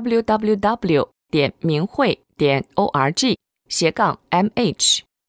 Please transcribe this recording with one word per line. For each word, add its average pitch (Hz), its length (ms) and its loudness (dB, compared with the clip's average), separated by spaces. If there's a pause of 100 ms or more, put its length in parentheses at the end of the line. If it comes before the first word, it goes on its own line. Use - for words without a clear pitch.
(220)
w 214 340 0
w 202 540 0 (200)
点 143 280 0
明 160 280 -2
慧 240 320 -2 (200)
点 139 260 0 (120)
O 196 100 0
R 139 260 0
G 240 260 0 (300)
斜 160 240 0
杠 196 260 -2 (120)
M 185 240 0
H - 500 0 (240)